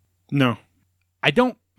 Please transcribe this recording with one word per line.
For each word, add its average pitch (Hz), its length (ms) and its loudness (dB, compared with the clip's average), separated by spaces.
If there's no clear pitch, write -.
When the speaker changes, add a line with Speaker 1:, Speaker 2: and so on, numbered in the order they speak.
Speaker 1:
No. 131 280 0
Speaker 2:
I 143 80 0
don't 240 260 -2